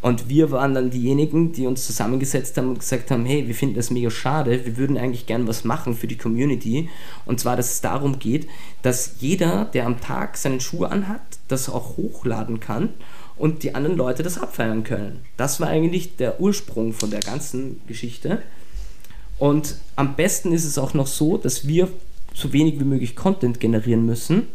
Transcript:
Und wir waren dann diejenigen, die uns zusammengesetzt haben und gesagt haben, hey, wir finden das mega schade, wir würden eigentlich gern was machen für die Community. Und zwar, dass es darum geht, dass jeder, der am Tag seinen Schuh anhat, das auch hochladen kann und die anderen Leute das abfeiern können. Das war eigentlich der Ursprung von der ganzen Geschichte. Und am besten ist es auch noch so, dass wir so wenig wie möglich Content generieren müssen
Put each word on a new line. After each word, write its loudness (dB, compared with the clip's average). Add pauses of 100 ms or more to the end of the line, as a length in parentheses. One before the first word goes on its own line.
Und 2
wir 6
waren 2
dann 2
diejenigen, 2
die -2
uns 0
zusammengesetzt 0
haben 0
und -2
gesagt -2
haben, 2
hey, 0
wir -2
finden 0
das -2
mega 2
schade, 0
wir -4
würden 0
eigentlich -2
gern 0
was -2
machen 0
für -4
die -4
Community. 0 (380)
Und 0
zwar, 2
dass 0
es -2
darum 0
geht, 0 (360)
dass 0
jeder, 2
der 0
am 0
Tag -2
seinen 0
Schuh -2
anhat, -2 (280)
das 0
auch -2
hochladen -2
kann -2 (460)
und 0
die -2
anderen 0
Leute 0
das -2
abfeiern 0
können. -2 (180)
Das 0
war 0
eigentlich 0
der -2
Ursprung 0
von -2
der -2
ganzen -4
Geschichte. -2 (1000)
Und 2 (220)
am 2
besten 2
ist 2
es 0
auch -2
noch 2
so, 2
dass 0
wir 4 (460)
so 0
wenig 4
wie 2
möglich 2
Content 2
generieren 4
müssen 2